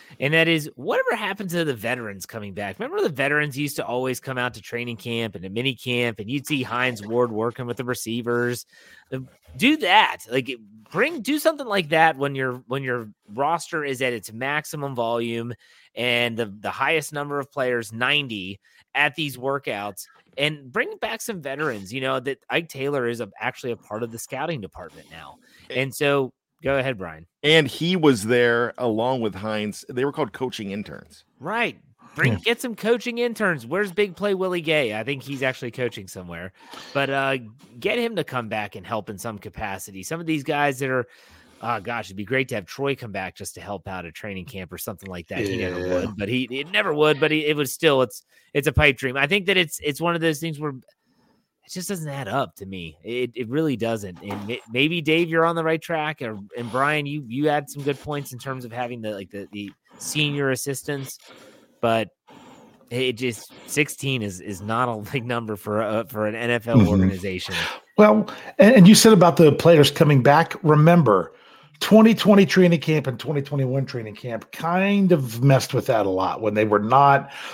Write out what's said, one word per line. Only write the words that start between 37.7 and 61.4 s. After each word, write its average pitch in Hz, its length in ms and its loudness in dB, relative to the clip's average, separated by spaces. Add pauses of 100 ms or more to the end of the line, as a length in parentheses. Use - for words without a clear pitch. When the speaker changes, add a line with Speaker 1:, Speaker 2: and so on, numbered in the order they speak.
Speaker 1:
get 208 180 -2
him 233 200 -4
to 151 60 0
come 120 240 -6
back 104 280 -6
and 92 100 -16
help 110 240 -6
in 101 80 -12
some 107 220 -10
capacity. 98 640 -12
Some 165 160 -8
of 170 80 -12
these 156 160 -2
guys 143 340 0
that 131 140 -4
are 127 160 0 (560)
"Oh, 110 160 -2
gosh, 110 260 -8
it'd 98 100 -18
be 101 100 -8
great 131 240 -2
to 123 60 -6
have 95 120 -8
Troy 139 280 -4
come 113 160 -12
back 95 240 -8
just - 200 -14
to 87 60 -18
help 95 260 -10
out 92 180 -10
at 82 80 -16
training 95 320 -12
camp 92 260 -14
or 92 60 -12
something 98 320 -12
like 87 200 -12
that. 92 100 -8
He 95 180 -4
never 90 220 -6
Speaker 3:
Yeah. 90 160 -4
Speaker 1:
would, 95 200 -4
but 101 140 -6
he, 127 180 -2
he 135 180 -8
never 196 280 -2
would, 151 260 4
but 151 120 2
he, 156 160 0
it 151 80 2
was 147 180 -2
still, 139 300 4
it's, - 200 -4 (300)
it's 143 140 0
a 147 40 4
pipe 147 260 4
dream." 131 200 -4
I 139 100 2
think 185 200 -2
that 190 100 2
it's, 170 260 0
it's 147 160 -2
one 170 160 0
of 165 60 -4
those 156 180 0
things 156 200 -8
where 147 120 -6
it - 1000 -20
just 180 180 -10
doesn't 165 180 -6
add 139 200 -8
up 117 280 -2
to 101 100 -16
me. 87 380 -12
It, 120 320 -4
it 117 140 -8
really 147 260 -2
doesn't. 101 480 -6
And 101 240 -10
may-, 120 140 -8 (100)
maybe, 156 300 0
Dave, 160 280 2
you're 165 160 2
on 170 100 0
the 165 80 -2
right 160 180 -2
track, 156 400 -6
or, 110 180 -8 (160)
and 120 160 -8
Brian, 147 340 0
you, 143 220 -8
you 143 220 -2
had 147 200 -2
some 143 140 -12
good 139 160 -4
points 143 340 -8
in 120 60 -14
terms 131 240 -10
of 113 80 -14
having 120 300 -8
the, 107 100 -6
like, 101 200 -12
the, 101 200 -12
the 104 200 -10 (260)
senior 143 540 -2
assistants, 135 680 -6 (640)